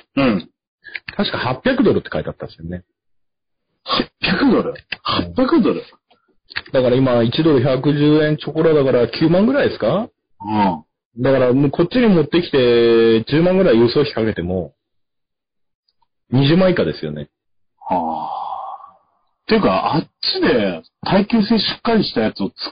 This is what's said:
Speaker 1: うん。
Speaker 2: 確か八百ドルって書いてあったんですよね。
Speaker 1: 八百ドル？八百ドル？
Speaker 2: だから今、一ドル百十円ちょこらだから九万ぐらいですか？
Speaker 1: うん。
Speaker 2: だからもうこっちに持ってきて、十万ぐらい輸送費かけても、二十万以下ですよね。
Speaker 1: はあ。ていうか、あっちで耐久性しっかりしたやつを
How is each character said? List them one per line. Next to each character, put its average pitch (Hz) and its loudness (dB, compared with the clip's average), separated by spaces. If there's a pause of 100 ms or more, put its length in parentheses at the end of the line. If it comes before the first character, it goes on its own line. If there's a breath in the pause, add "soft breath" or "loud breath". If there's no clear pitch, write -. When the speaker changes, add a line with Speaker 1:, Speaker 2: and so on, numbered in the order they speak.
(160)
Speaker 1:
う 139 0
ん。 110 0 (640 loud breath)
Speaker 2:
確 - -4
か - -6
八 123 -6
百 262 0
ド 165 4
ル 98 -2
っ - -2
て - -18
書 78 -6
い - -6
て 76 -10
あ - -8
っ - -20
た 71 -14
ん - -14
で - -20
す - -20
よ 80 -16
ね。 90 -12 (1000)
Speaker 1:
八 - -6 (120)
百 - 0
ド 170 2
ル？ - -8 (280)
八 - -4
百 262 2
ド 151 0
ル？ - -10 (920)
Speaker 2:
だ 131 2
か 123 2
ら 123 2
今、 123 2
一 117 0
ド 160 4
ル 123 4
百 135 0
十 147 2
円 151 0
ち - -14
ょ 143 -6
こ 160 -2
ら 160 4
だ 147 4
か 131 2
ら 120 2
九 160 0
万 185 4
ぐ 262 2
ら 269 0
い 113 0
で - -6
す - -12
か？ 175 -2 (320)
Speaker 1:
う 101 -6
ん。 - -6
Speaker 2:
だ 135 2
か 135 4
ら 127 2
も 139 2
う - -2
こ 170 -2
っ - -2
ち 254 -4
に 240 2
持 170 4
っ 143 -6
て 170 0
き - -12
て、 117 4
十 151 0
万 185 2
ぐ 190 2
ら 151 4
い 113 4
輸 117 4
送 147 0
費 143 -2
か 110 -2
け 107 -2
て 85 -6
も、 87 -6 (1600)
二 139 2
十 165 4
万 185 4
以 170 2
下 101 0
で 80 -4
す - -10
よ 76 -6
ね。 73 -14 (480)
Speaker 1:
は 82 -6
あ。 - -10 (1080 loud breath)
て 220 -2
い 226 2
う 196 0
か、 - -2
あ 156 -2
っ - -2
ち - -8
で 185 -2 (200)
耐 202 0
久 220 0
性 226 2
し - -2 (160)
っ - -20
か 226 -2
り 196 2
し - -8
た 233 -4
や 220 -2
つ - -10
を 190 -4 (220)